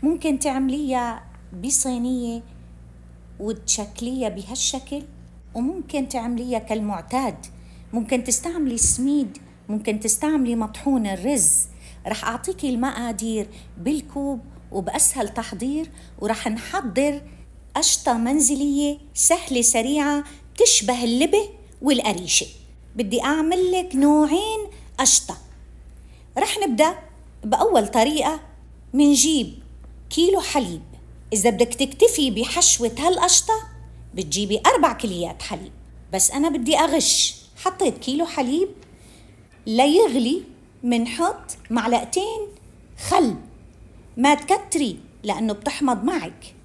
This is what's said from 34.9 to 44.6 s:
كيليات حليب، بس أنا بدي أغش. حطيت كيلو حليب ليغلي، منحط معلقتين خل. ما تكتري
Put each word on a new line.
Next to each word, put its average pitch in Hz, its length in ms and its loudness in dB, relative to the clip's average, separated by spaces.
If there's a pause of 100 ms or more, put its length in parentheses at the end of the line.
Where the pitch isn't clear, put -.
كيليات 180 480 -6
حليب، 185 300 -10 (420)
بس 190 180 2
أنا 294 180 2
بدي 277 280 2
أغش. - 640 2 (140)
حطيت 370 420 -2
كيلو 294 280 -2
حليب 311 440 -2 (960)
ليغلي، 277 760 4 (400)
منحط 240 720 -2 (120)
معلقتين 359 760 -2 (600)
خل. 302 280 2 (840)
ما 277 180 6
تكتري 294 640 -2 (240)